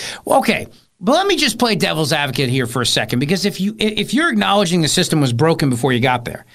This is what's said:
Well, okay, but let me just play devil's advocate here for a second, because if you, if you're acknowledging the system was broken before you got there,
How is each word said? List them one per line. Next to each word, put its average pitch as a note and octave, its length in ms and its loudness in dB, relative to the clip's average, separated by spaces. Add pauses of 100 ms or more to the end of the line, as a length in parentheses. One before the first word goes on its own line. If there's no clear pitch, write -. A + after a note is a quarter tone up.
(260)
Well, - 140 4
okay, - 260 -2 (340)
but F#3+ 120 0
let F4+ 140 2
me G4 100 2
just C4+ 220 -2
play A3+ 180 2
devil's D#3+ 360 0
advocate C#3+ 380 0
here B2+ 160 0
for A#2+ 160 -2
a A2+ 40 0
second, B2 340 0
because E3 260 0
if G3 120 -4
you, G3+ 200 -2
if G#3+ 340 -2
you're D#4+ 160 2
acknowledging G3 540 2
the - 60 0
system E3 340 0
was B2+ 100 0
broken D#3 380 2
before B2+ 240 0
you A#2 60 0
got B2 260 0
there, - 180 -12 (100)